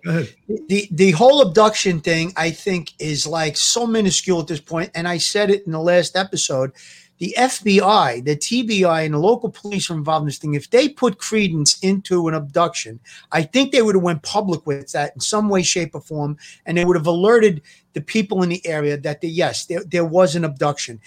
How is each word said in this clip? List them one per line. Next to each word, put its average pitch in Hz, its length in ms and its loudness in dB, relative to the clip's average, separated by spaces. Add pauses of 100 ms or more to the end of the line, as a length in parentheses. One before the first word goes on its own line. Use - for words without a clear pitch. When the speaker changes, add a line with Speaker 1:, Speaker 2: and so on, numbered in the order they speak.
Speaker 1:
Go 170 80 -4
ahead. 165 240 -4 (320)
Speaker 2:
The, 202 240 -2
the 185 200 4
whole 254 300 6
abduction 202 600 4
thing, 165 340 0
I 165 160 -2
think, 175 480 -6
is, 151 260 -4
like, 156 300 -4
so - 320 0
minuscule 190 540 0
at 151 60 -8
this 156 120 -6
point. 165 340 -6
And 170 140 -4
I 175 120 -4
said 208 320 0
it 196 140 0
in 165 60 -6
the 160 80 -4
last 175 380 2
episode. 143 560 -2 (460)
The 175 180 -6
F 254 260 0
B 196 160 4
I, 180 420 2
the 147 140 0
T 233 280 -2
B 214 200 0
I, 160 180 2
and 156 120 -4
the 147 60 0
local 220 300 2
police 202 400 -8
are 170 60 -6
involved 156 280 -2
in 147 40 -2
this 135 100 -6
thing. 151 160 -6
If 143 160 -6
they 269 200 4
put 240 280 -2
credence 170 600 0
into 190 480 0
an 160 60 -2
abduction, 147 640 -4 (320)
I 160 120 0
think 269 280 0
they 269 100 4
would 214 140 4
have 185 80 2
went 170 200 -2
public 196 420 -4
with 139 260 -6
that 147 240 -4
in 127 60 -12
some 214 260 -2
way, 190 140 2
shape, 165 340 -2
or 147 60 -14
form, 147 360 -6 (280)
and 165 120 -2
they 175 60 2
would 180 140 4
have 151 100 -4
alerted 190 540 4 (320)
the 147 80 -8
people 196 420 -2
in 175 60 0
the 175 180 -6
area 147 300 -2
that, 147 220 -6
the, 170 80 -6
yes, 165 380 -2
there, 170 180 -6
there 170 220 -2
was 170 300 2
an 170 100 -2
abduction. 139 600 -4